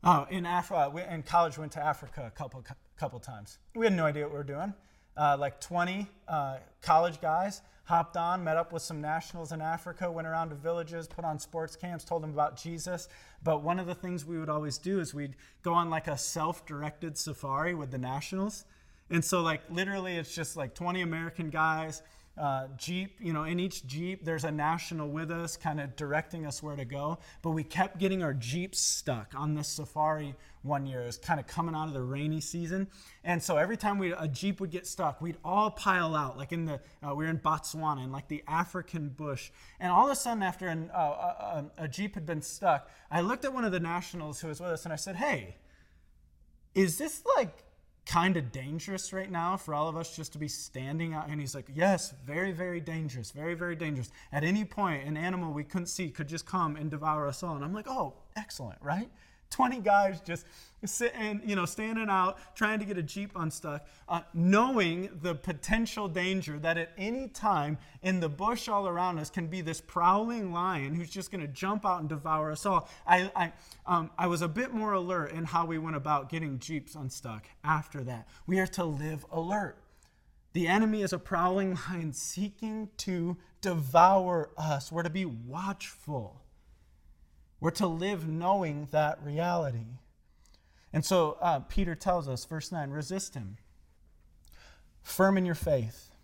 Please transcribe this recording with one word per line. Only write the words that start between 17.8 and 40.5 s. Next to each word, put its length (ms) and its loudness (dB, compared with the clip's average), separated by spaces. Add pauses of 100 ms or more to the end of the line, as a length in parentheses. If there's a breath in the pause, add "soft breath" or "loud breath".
the 60 -4
nationals. 680 -2 (460 soft breath)
And 160 4
so, 160 2
like, 280 0
literally 460 -2
it's 180 -6
just, 220 -6
like, 180 -6
twenty 280 -2
American 480 -2
guys, 520 0 (360 soft breath)
uh, 300 0 (100)
Jeep, 420 -6
you 140 -2
know, 100 0
in 160 0
each 260 -4
Jeep, 380 -6
there's 220 -2
a 60 0
national 580 0
with 200 -4
us, 280 -6
kind 240 -2
of 160 -8
directing 480 -4
us 180 -8
where 140 -6
to 80 -6
go. 340 -4 (220 loud breath)
But 100 0
we 120 0
kept 360 0
getting 240 2
our 100 2
Jeep 400 -4
stuck 640 0
on 180 0
this 140 -2
safari 680 0 (280 loud breath)
one 240 0
year. 160 -4
It 60 -4
was 100 -8
kind 240 0
of 40 -8
coming 300 -2
out 140 -2
of 40 -6
the 80 -4
rainy 380 -2
season. 480 -4 (380 loud breath)
And 180 0
so 140 4
every 180 4
time 220 0
we, 160 0
a 160 -2
Jeep 320 -2
would 100 -4
get 160 -6
stuck, 340 -2
we'd 220 -4
all 280 4
pile 440 2
out. 220 -2
Like, 160 -8
in 120 -2
the, 140 -2 (260 loud breath)
uh, 80 -2
we 120 -2
were 40 0
in 80 0
Botswana, 680 0
in, 80 -6
like, 160 -10
the 180 -8
African 600 -2
bush. 420 -8 (300 loud breath)
And 100 0
all 140 8
of 60 2
a 40 2
sudden, 260 -2
after 280 -2